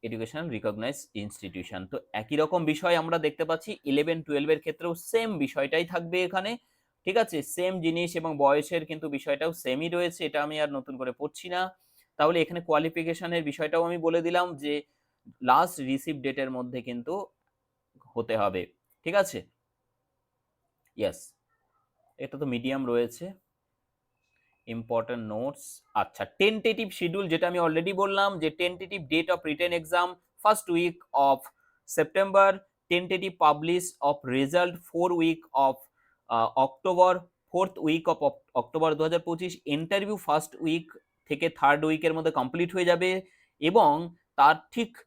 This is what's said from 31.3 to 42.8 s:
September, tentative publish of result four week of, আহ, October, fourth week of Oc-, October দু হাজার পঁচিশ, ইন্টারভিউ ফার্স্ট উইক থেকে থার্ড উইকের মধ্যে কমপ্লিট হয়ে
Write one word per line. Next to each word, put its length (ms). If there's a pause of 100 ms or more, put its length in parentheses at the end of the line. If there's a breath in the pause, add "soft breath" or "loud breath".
September, 600 (320)
tentative 500
publish 440 (240)
of 80 (200)
result 360
four 380 (120)
week 180 (140)
of, 200 (540)
আহ, 360
October, 580
fourth 540 (120)
week 140
of 180
Oc-, 400
October 340
দু 80
হাজার 180
পঁচিশ, 460
ইন্টারভিউ 500
ফার্স্ট 440
উইক 320 (360)
থেকে 200
থার্ড 360
উইকের 300
মধ্যে 160
কমপ্লিট 420
হয়ে 120